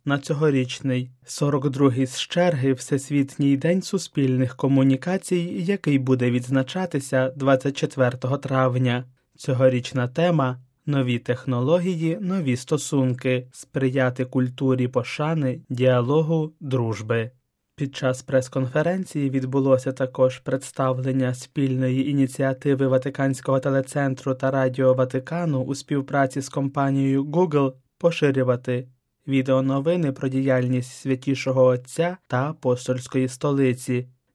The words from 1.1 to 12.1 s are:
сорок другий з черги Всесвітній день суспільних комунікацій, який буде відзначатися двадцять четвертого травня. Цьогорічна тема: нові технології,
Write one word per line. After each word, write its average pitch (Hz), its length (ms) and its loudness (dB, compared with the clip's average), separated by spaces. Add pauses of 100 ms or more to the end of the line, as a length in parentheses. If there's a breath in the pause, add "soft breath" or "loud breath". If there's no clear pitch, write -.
сорок 143 440 0
другий 135 360 2
з - 140 -8
черги 151 540 0
Всесвітній 139 840 0
день 170 240 2
суспільних 131 760 0
комунікацій, 139 1040 2
який 170 400 0
буде 127 320 2
відзначатися 131 1000 -2
двадцять 139 480 0
четвертого 127 600 -2
травня. 127 680 0 (340)
Цьогорічна 127 680 0
тема: 139 520 0 (260)
нові 127 340 0
технології, 160 1000 0